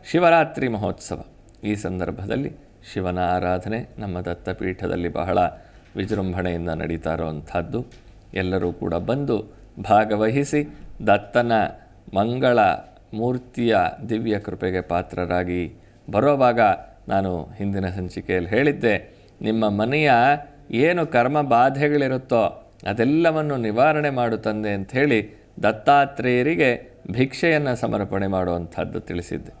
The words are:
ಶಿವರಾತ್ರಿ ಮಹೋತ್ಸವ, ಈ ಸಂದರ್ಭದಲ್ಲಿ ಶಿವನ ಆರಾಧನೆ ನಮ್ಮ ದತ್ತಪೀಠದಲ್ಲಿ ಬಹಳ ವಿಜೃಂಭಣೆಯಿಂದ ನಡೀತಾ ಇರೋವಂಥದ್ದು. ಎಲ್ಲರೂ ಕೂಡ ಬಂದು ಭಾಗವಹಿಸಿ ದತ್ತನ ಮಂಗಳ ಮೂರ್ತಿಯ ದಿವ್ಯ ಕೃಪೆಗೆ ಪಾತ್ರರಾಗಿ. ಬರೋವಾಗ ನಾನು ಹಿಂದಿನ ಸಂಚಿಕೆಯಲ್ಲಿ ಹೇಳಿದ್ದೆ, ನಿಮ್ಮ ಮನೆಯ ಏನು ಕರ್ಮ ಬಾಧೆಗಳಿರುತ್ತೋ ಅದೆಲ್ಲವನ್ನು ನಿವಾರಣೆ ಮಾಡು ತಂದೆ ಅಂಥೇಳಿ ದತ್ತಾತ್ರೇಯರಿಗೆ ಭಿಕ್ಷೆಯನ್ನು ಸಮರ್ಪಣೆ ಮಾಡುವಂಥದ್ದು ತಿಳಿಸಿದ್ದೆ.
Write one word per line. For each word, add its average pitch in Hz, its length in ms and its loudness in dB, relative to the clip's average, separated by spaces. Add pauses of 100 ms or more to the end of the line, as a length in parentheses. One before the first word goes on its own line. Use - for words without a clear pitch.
(120)
ಶಿವರಾತ್ರಿ 165 560 4
ಮಹೋತ್ಸವ, 104 560 -4 (400)
ಈ 104 120 0
ಸಂದರ್ಭದಲ್ಲಿ 95 760 -6 (400)
ಶಿವನ 90 260 -2
ಆರಾಧನೆ 90 760 -2
ನಮ್ಮ 92 240 -6
ದತ್ತಪೀಠದಲ್ಲಿ 87 880 -4
ಬಹಳ 90 280 -2 (580)
ವಿಜೃಂಭಣೆಯಿಂದ 92 760 -2
ನಡೀತಾ 80 440 -4
ಇರೋವಂಥದ್ದು. 80 720 -6 (480)
ಎಲ್ಲರೂ 92 400 -2
ಕೂಡ 90 200 -4
ಬಂದು 120 640 -2 (220)
ಭಾಗವಹಿಸಿ 113 1000 0 (300)
ದತ್ತನ 117 440 2 (640)
ಮಂಗಳ 120 440 2 (540)
ಮೂರ್ತಿಯ 120 640 0 (320)
ದಿವ್ಯ 110 300 0
ಕೃಪೆಗೆ 92 420 -4
ಪಾತ್ರರಾಗಿ. 90 920 -2 (380)
ಬರೋವಾಗ 123 480 4 (480)
ನಾನು 95 500 -2
ಹಿಂದಿನ 98 320 -2
ಸಂಚಿಕೆಯಲ್ಲಿ 90 600 -4
ಹೇಳಿದ್ದೆ, 110 680 0 (260)
ನಿಮ್ಮ 110 280 0
ಮನೆಯ 127 420 2 (600)
ಏನು 156 360 2
ಕರ್ಮ 131 340 2
ಬಾಧೆಗಳಿರುತ್ತೋ 131 1300 2 (140)
ಅದೆಲ್ಲವನ್ನು 147 680 2
ನಿವಾರಣೆ 139 520 2
ಮಾಡು 120 280 0
ತಂದೆ 107 360 -2
ಅಂಥೇಳಿ 110 760 0 (160)
ದತ್ತಾತ್ರೇಯರಿಗೆ 131 1300 2 (220)
ಭಿಕ್ಷೆಯನ್ನು 139 640 2
ಸಮರ್ಪಣೆ 98 520 -2
ಮಾಡುವಂಥದ್ದು 90 720 -2
ತಿಳಿಸಿದ್ದೆ. 85 600 -8